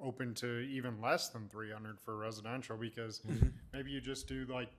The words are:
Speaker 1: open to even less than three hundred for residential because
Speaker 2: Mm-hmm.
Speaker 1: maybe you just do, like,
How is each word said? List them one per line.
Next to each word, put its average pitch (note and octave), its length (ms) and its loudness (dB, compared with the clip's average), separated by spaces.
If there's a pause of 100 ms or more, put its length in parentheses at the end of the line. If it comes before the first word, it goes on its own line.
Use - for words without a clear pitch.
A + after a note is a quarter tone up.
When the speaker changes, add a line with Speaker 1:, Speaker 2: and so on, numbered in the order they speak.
Speaker 1:
open B2 340 -2
to A#2+ 260 0
even B2+ 400 -2
less D3+ 280 6
than A2 200 -8
three G#2+ 220 -6
hundred G#2+ 280 -8
for A2 180 -4
residential A2 600 -2
because A2+ 500 -4
Speaker 2:
Mm-hmm. A#2+ 200 8 (260)
Speaker 1:
maybe C#3 180 -2
you C3+ 100 -2
just C3 260 -4
do, C3 220 -2
like, B2 300 0